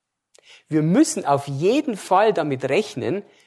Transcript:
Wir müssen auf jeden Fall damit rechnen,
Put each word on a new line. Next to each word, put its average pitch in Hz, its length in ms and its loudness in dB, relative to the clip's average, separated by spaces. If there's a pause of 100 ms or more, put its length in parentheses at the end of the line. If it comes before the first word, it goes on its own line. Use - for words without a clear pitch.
(680)
Wir 156 140 2
müssen 208 420 2
auf 143 240 0
jeden 202 480 0
Fall 202 360 2
damit 147 320 -4
rechnen, 139 600 -2 (220)